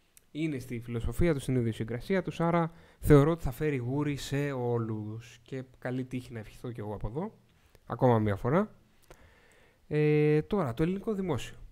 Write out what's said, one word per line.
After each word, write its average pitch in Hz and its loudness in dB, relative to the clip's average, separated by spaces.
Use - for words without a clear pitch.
είναι 151 -4
στη 120 -8
φιλοσοφία 120 0
τους, 135 -2
στην 131 0
ιδιοσυγκρασία 117 -2
τους, - -6
άρα 170 2
θεωρώ 147 8
ότι 170 -2
θα 143 -2
φέρει 151 -2
γούρι 135 -4
σε 143 -4
όλους. 113 -4
Και 131 -10
καλή 127 -6
τύχη 127 -8
να 113 -10
ευχηθώ 117 -12
κι 117 -10
εγώ 104 -6
από 101 -4
εδώ, 165 -6
ακόμα 123 4
μια 107 2
φορά. 165 0
Ε, 151 4
τώρα, 156 -2
το 156 -2
ελληνικό 196 -2
δημόσιο. 180 -4